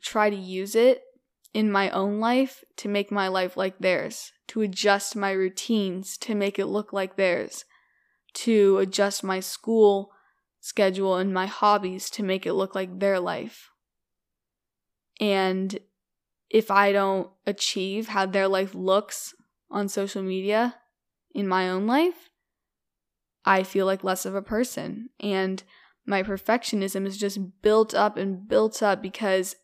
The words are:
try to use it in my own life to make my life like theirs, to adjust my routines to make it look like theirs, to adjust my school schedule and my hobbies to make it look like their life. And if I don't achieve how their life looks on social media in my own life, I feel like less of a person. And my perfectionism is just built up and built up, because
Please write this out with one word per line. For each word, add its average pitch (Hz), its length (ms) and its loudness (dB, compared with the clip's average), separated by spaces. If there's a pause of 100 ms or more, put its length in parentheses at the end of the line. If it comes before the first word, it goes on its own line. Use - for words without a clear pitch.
try 214 300 0
to 208 60 -6
use 190 380 -8
it 226 280 4 (500)
in 220 180 2
my 196 200 2
own 202 280 -2
life 247 460 0 (120)
to - 120 -8
make 202 220 -2
my 202 180 0
life 185 280 -2
like 190 220 -4
theirs, - 540 -2 (160)
to - 120 -6
adjust 202 560 0
my 196 140 -2
routines 190 880 -2
to - 160 -6
make 202 240 -2
it 196 80 -2
look 202 260 -4
like 190 240 -4
theirs, - 480 -2 (680)
to 202 440 4
adjust 196 440 0
my 190 180 -4
school 202 680 4 (500)
schedule 190 560 0
and 190 180 -2
my 185 120 -2
hobbies 202 640 0
to - 120 -8
make 190 240 -2
it 175 80 -2
look 190 200 -2
like 185 240 -6
their 196 220 2
life. 175 500 -8 (1500)
And 190 580 0 (720)
if 214 200 2
I 202 220 8
don't 196 360 2 (180)
achieve 196 640 -4
how 202 180 0
their 190 220 2
life 190 260 0
looks 190 600 -2 (360)
on 202 180 -2
social 196 340 -4
media 202 540 0 (580)
in 196 140 -2
my 185 200 0
own 185 180 -2
life, 311 440 0 (1120)
I 190 180 4
feel 190 240 -2
like 190 160 -2
less 190 220 -4
of 190 100 -6
a 196 80 -4
person. 214 680 -6 (100)
And 190 420 -2 (440)
my 196 160 0
perfectionism 196 840 -2
is 196 100 -8
just 202 460 -6
built 214 320 4
up 208 220 2
and 196 320 -4
built 220 340 2
up, 196 200 2
because 190 600 -2